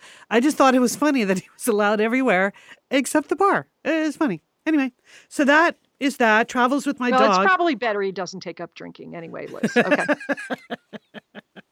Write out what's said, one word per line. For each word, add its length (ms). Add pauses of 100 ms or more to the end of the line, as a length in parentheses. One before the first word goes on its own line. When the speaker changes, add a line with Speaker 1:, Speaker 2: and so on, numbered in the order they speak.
(320)
Speaker 1:
I 100
just 160
thought 180
it 60
was 160
funny 280
that 140
he 160
was 140
allowed 320
everywhere 520 (380)
except 380
the 80
bar. 320 (160)
It 100
is 220
funny. 260 (240)
Anyway, 260 (360)
so 160
that 320 (240)
is 160
that. 320
Travels 380
with 120
my 120
Speaker 2:
Well, 100
Speaker 1:
dog. 240
Speaker 2:
it's 100
probably 220
better 260
he 80
doesn't 300
take 200
up 140
drinking 400
anyway, 320
Liz. 300
Okay. 340
Speaker 1:
<laughs> 40 (1600)